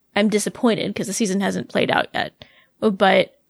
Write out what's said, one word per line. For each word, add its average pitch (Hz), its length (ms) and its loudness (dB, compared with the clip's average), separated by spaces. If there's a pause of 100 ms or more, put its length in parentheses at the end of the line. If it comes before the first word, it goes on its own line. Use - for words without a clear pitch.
(160)
I'm 208 140 4
disappointed 208 640 0
'cause 233 120 -4
the 190 60 -6
season 196 280 0
hasn't 190 280 -2
played - 220 0
out - 220 0
yet, - 200 -6 (460)
but 190 560 2 (140)